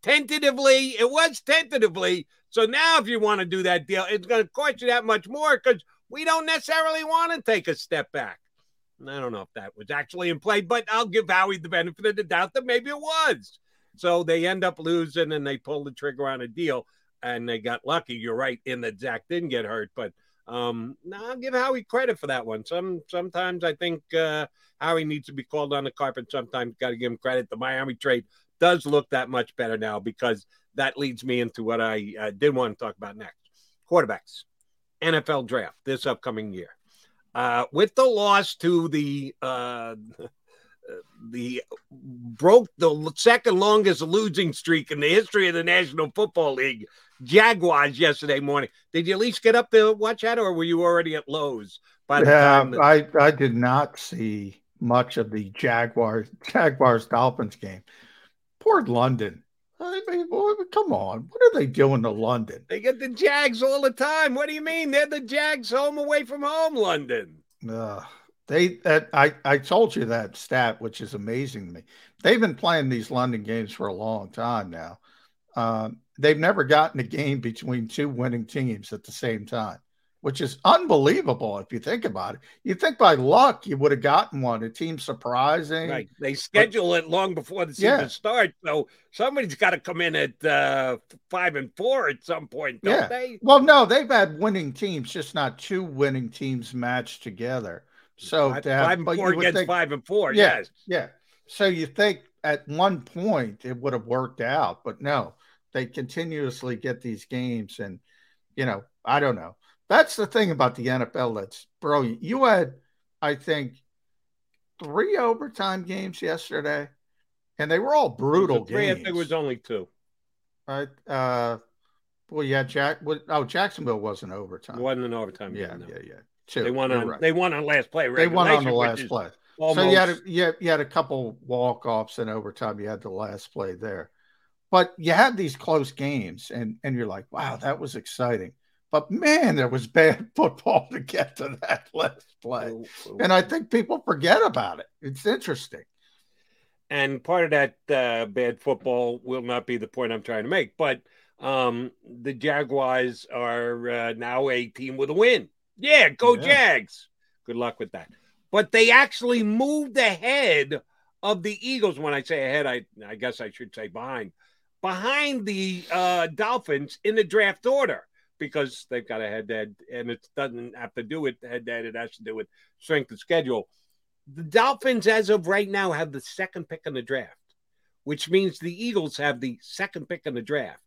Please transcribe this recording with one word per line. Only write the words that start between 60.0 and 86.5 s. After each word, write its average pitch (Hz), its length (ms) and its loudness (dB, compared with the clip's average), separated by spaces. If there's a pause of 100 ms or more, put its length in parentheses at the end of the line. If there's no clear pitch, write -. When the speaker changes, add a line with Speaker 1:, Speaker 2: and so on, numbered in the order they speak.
Speaker 2:
mean, 349 220 -4
boy, 403 240 0 (180)
come 415 220 0
on. 98 360 -6
What 466 120 -2
are 453 180 6
they 143 80 0
doing 135 360 4
to 113 60 0
London? 110 600 -2
Speaker 1:
They 190 100 -4
get 247 200 -2
the 262 100 -6
Jags 277 520 2
all 269 200 0
the 269 100 2
time. 302 420 0
What 285 140 -2
do 302 80 -6
you 311 60 -8
mean? 320 300 -2
They're 285 140 4
the 294 140 -4
Jags, 277 500 -2
home 285 280 0
away 294 260 0
from 277 200 -10
home, 311 320 0
London. 123 680 -2 (240)
Speaker 2:
Uh, 110 340 -8 (460)
they, 175 360 2
that, 156 280 2
I, 147 220 4 (100)
I 143 140 4
told 180 380 2
you - 100 -2
that 110 320 -4
stat, 120 420 -2
which 113 220 -10
is 110 120 -12
amazing 113 540 -8
to 85 60 -14
me. 85 80 -18 (420)
They've 233 160 6
been 190 160 2
playing 160 340 0
these 117 220 -4
London 123 320 -2
games 110 300 -6
for 113 140 -6
a 101 60 -4
long 104 360 -6
time 113 400 -4
now. 82 300 -14 (560)
Um, 113 420 -4 (220)
they've 147 180 6
never 175 260 2
gotten 151 360 4
a 123 40 -2
game 139 380 -4
between 117 460 -6
two 147 200 -4
winning 120 380 -2
teams 117 480 -4
at 104 100 -12
the - 80 -20
same 110 340 -4
time, 110 340 -4 (420)
which 135 200 -2
is 135 220 -4
unbelievable 165 920 4
if 95 140 -12
you 120 80 -6
think 220 260 -4
about 95 300 -6
it. - 60 -20 (220)
You'd 185 160 -4
think 320 200 0
by 180 160 8
luck 175 500 4
you 143 120 -4
would 143 140 4
have 131 100 0
gotten 143 400 2
one, 117 200 -2
a 113 80 -6
team 160 300 -8
surprising. 147 920 -2
Speaker 1:
Right. 131 200 -8 (100)
They 139 140 -4
Speaker 2:
But 135 60 -10
Speaker 1:
schedule 208 540 2